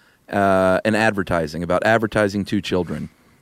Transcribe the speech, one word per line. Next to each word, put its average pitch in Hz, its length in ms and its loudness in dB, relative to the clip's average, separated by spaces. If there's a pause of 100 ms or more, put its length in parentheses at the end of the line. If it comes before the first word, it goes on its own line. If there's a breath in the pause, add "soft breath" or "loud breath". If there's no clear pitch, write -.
(320 soft breath)
uh, 95 540 2
and 110 100 2
advertising, 90 680 -2
about 87 240 0
advertising 107 600 2
to 101 160 -2
children. 80 480 -4 (320 soft breath)